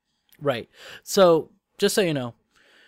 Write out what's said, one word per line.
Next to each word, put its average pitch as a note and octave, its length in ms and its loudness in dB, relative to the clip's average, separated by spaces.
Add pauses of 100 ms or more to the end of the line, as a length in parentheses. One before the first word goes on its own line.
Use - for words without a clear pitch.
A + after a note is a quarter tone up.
(420)
Right. C3 280 -6 (340)
So, E3+ 460 2 (280)
just G3+ 180 -2
so A3 60 0
you E3+ 120 -2
know, B2 200 -8 (540)